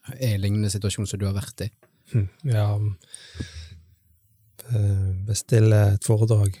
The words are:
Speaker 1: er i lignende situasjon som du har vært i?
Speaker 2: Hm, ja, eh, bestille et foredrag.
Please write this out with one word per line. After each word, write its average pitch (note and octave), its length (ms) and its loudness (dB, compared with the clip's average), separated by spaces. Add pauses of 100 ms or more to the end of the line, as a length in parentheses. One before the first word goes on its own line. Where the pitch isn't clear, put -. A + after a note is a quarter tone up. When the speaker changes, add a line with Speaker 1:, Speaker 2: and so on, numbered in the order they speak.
Speaker 1:
er B2+ 300 -4
i - 20 -4
lignende G#2 320 0
situasjon G2 380 -4
som G2 120 -8
du G2+ 60 -2
har G2 100 -2
vært - 260 -8
i? G2+ 80 -6 (400)
Speaker 2:
Hm, G2+ 180 0 (160)
ja, G#2+ 240 0 (1900)
eh, G2+ 520 0 (100)
bestille G#2+ 680 2
et G2+ 180 0
foredrag. G#2+ 560 2